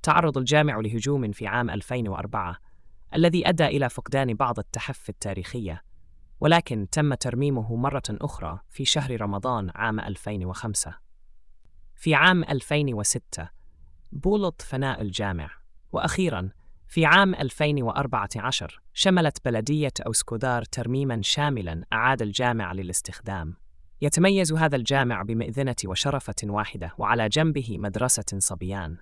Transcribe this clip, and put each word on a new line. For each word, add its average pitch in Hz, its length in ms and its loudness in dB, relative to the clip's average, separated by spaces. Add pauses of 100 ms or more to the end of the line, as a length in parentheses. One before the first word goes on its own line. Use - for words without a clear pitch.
تعرض 151 360 4
الجامع 143 380 4
لهجوم 110 560 -2
في 107 140 -6
عام 113 240 0
ألفين 113 380 -4
وأربعة، 95 480 -4 (580)
الذي 170 340 6
أدى 165 180 4
إلى 135 220 2
فقدان 131 460 0
بعض 117 240 0
التحف - 500 -8
التاريخية، 95 720 -6 (580)
ولكن 143 520 4
تم 147 220 2
ترميمه 120 640 0
مرة 131 340 0
أخرى 104 580 -6
في - 160 -8
شهر 131 360 0
رمضان 101 540 -2
عام 107 260 -2
ألفين 101 440 -6
وخمسة. 90 500 -4 (1000)
في 156 200 2
عام 170 300 8
ألفين 143 500 0
وستة 104 540 -4 (640)
بولط 190 500 0
فناء 131 400 -4
الجامع. 95 480 -4 (420)
وأخيرًا، 101 580 -2 (380)
في 160 180 2
عام 185 280 8
ألفين 147 480 -2
وأربعة 120 540 -2
عشر - 440 -4 (140)
شملت 175 500 2
بلدية 131 480 0 (140)
أوسكودار 117 560 -2
ترميمًا 120 600 -2
شاملًا 101 680 -2
أعاد 123 300 2
الجامع 110 500 0
للاستخدام. 90 840 -6 (440)
يتميز 175 520 4
هذا 156 240 4
الجامع 123 460 2
بمئذنة 120 640 -2
وشرفة 113 500 -2 (100)
واحدة، 101 540 -4
وعلى 110 300 2
جنبه 139 500 0
مدرسة 107 460 0 (140)
صبيان. 90 640 -4